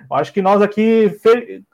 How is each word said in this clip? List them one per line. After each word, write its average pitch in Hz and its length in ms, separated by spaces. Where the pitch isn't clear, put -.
Eu 135 60
acho - 180
que 196 80
nós 202 180
aqui 214 480
fe-, 208 520